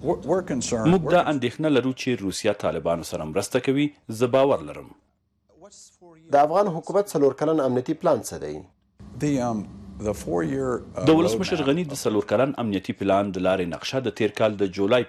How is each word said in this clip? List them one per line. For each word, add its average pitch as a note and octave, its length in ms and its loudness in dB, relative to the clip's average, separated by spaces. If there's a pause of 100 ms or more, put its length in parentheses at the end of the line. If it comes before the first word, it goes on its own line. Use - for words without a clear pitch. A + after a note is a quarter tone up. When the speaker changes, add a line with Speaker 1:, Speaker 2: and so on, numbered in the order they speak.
Speaker 1:
We're, D3+ 240 -2
we're F#3 240 2
concerned. A#2+ 400 -2
Speaker 2:
موږ F#3 100 4
Speaker 1:
We're D3+ 140 -2
Speaker 2:
دا E3+ 80 6
Speaker 1:
con- D#3 80 0
Speaker 2:
اندېښنه C3+ 440 -2
لرو B2+ 160 2
چې B2 300 -2
روسیا G2 300 0
طالبانو E2 580 -2
سره D#2+ 140 -6
مرسته F#2+ 440 -2
کوي. C#3+ 180 2 (220)
زه A2+ 180 -2
باور A#2+ 420 2
لرم. C#2+ 220 -16 (1400)
Speaker 3:
د C#3 60 4
افغان D#3+ 300 6 (100)
حکومت F3 380 0
څلور C#3 260 4
کلن D3+ 300 2
امنیتي C3 240 0 (100)
پلان C#3 240 2
څه F2 160 -10
دی؟ D2+ 100 -6 (720)
Speaker 1:
The, D3 100 2 (140)
um, G#2+ 180 -4 (400)
the G#2+ 60 0
four-year, C#3 600 -2 (220)
uh, - 140 -4
Speaker 2:
د D#3+ 100 8
ولسمشر F3+ 380 0
Speaker 1:
roadmap C#3 120 0
Speaker 2:
غني D#3+ 220 2
د C#3 80 -8
څلور G#2+ 320 0
کلن C3 200 2 (120)
امنیتي G2+ 340 -4
پلان G2 400 2
د F#2 80 -4
لارې F#2 300 0
نقشه - 320 -6
د G#2+ 100 -4
تیر G#2+ 240 0
کال G#2+ 220 2
د F#2+ 160 0
جولای G#2+ 300 2